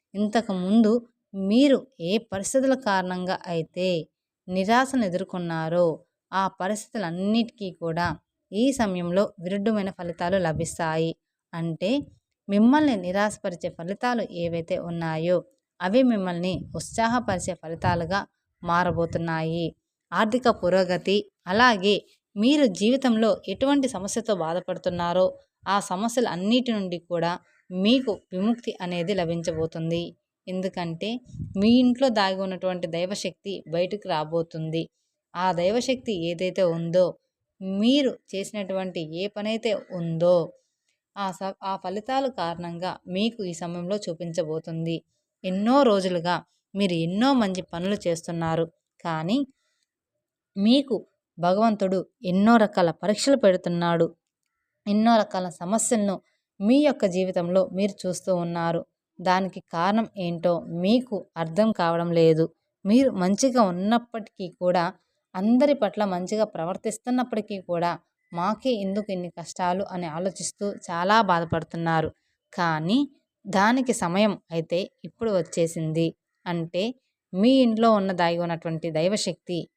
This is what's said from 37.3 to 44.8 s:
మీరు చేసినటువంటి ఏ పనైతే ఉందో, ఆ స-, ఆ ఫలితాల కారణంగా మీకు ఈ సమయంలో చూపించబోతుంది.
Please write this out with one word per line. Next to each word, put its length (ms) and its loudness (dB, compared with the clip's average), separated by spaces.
మీరు 560 2
చేసినటువంటి 840 -6
ఏ 100 -4
పనైతే 480 -4
ఉందో, 800 0
ఆ 160 -4
స-, 300 -8
ఆ 140 -4
ఫలితాల 500 -4
కారణంగా 720 -6
మీకు 360 -2
ఈ 80 -6
సమయంలో 440 -6
చూపించబోతుంది. 1080 -6